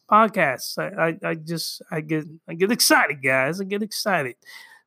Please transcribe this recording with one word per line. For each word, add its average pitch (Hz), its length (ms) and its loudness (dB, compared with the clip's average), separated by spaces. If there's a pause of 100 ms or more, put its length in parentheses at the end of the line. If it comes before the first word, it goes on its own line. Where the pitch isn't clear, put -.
podcast. 190 680 2
I, 165 320 0
I, 165 220 -4
I 170 40 -4
just, 160 460 -8 (100)
I 165 80 -4
get, 156 240 -2 (240)
I 170 60 -10
get 185 180 2
excited, 180 500 4
guys. 135 380 2
I 196 60 -6
get 202 180 -4
excited. 175 520 -2 (520)